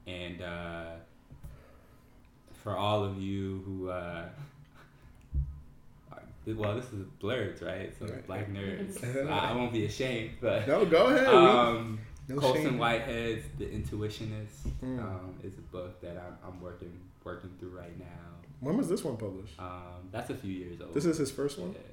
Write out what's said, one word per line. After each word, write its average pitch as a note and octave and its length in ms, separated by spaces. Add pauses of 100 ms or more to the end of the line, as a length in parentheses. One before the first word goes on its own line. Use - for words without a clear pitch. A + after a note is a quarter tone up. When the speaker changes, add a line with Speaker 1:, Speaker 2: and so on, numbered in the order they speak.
Speaker 1:
and, F2 360
uh, E2+ 540 (1600)
for G2+ 240
all G#2 300
of G2 160
you F#2+ 440
who, F#2+ 240
uh, F2 380
<laughs> - 1800
are, - 100 (260)
well, G#2+ 280
this B2+ 160
is G2 140 (140)
Blurs, G#2 420
right? F#2 360
So - 80
it's - 80
Speaker 2:
Right. - 140
Speaker 1:
Black G2+ 220
Nerds. G2+ 520 (260)
Speaker 2:
<laughs> - 20
Speaker 1:
I, D3+ 220
I A#2+ 40
won't B2 180
be G#2+ 120
ashamed, A#2 460 (100)
but, G#2 260
Speaker 2:
No, F#3 180
go E3+ 220
ahead. C4 220
We A#3+ 40
Speaker 1:
um, A#2 640 (280)
Speaker 2:
no C3+ 100
Speaker 1:
Colson C#3 260
Speaker 2:
shame. B2+ 140
Speaker 1:
Whitehead's A#2 680 (120)
The G2+ 80
Intuitionist, G#2+ 1000 (160)
Speaker 2:
Mm. B2+ 180
Speaker 1:
um, F#2 420
is G2 140
a - 40
book F2+ 400
that F2 160
I'm, F2 280
I'm F2+ 160
working, F2 380 (240)
working F2+ 360
through F2+ 180
right F2 200
now. F2+ 80 (540)
Speaker 2:
When D#3 180
was C4+ 100
this F#3 160
one B2+ 140
published? G2 420
Speaker 1:
Um, F2+ 520
that's A2+ 180
a C3+ 60
few G2 180
years F2 260
old. - 140
Speaker 2:
This D3 120
is D#3 120
his C#3 140
first C#3+ 280
one? F2+ 140
Speaker 1:
Yeah. - 60 (140)